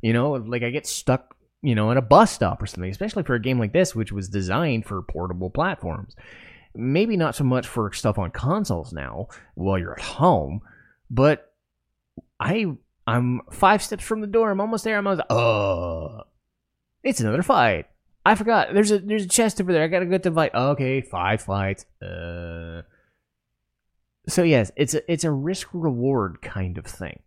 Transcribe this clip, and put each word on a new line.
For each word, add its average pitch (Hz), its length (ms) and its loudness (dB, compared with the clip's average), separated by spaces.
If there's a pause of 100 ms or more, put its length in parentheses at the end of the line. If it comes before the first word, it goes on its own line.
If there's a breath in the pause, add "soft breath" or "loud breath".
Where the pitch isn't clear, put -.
You 113 120 2
know, 120 200 2
like, 120 300 -4
I 120 80 -2
get 139 160 -4
stuck, - 500 -2 (260)
you 131 120 2
know, 107 160 2
at 123 60 2
a 135 60 2
bus 170 280 8
stop - 320 -2
or 101 40 -6
something, 90 240 -8
especially 196 340 -6
for 127 100 0
a 113 80 -2
game 127 160 0
like 107 140 -2
this, - 220 2
which 110 180 -4
was 98 160 -6
designed 107 580 -2
for 95 160 -6
portable 90 480 -6
platforms. 139 640 -6 (600 loud breath)
Maybe 160 420 0
not 160 180 0
so 147 100 -2
much 127 220 2
for 104 260 -4
stuff - 260 0
on 98 120 -2
consoles 135 640 -4
now 69 360 -10 (260 loud breath)
while 95 240 0
you're - 160 -6
at - 100 -12
home, 98 560 0 (500 soft breath)
but 135 420 2 (880)
I, 196 260 0 (400)
I'm 123 360 0 (100)
five 190 300 4
steps - 220 -8
from 220 160 -4
the 214 60 -6
door. 220 240 2
I'm 196 100 0
almost 220 240 -2
there. 220 140 0
I'm 202 80 -2
almost, 190 240 0
uh, 98 960 0 (760)
it's - 180 -2
another 113 220 0
fight. 107 440 2 (400)
I 214 80 6
forgot. 214 400 2
There's 208 160 4
a, 208 80 4
there's 202 260 -2
a 180 40 -8
chest 220 320 2
over 180 120 0
there. 156 120 4
I 165 40 0
gotta 180 180 0
go 185 120 2
to 185 140 0
fight. 160 220 0
Okay, 135 460 2
five 98 420 -2
fights. 98 420 -2 (180)
Uh, 85 800 -10 (1400)
so 175 160 0
yes, 143 340 4
it's 139 180 0
a, 165 180 -2
it's 160 120 -2
a 160 60 2
risk 147 420 -4
reward 131 680 0
kind 90 360 -6
of - 80 -14
thing. - 400 -12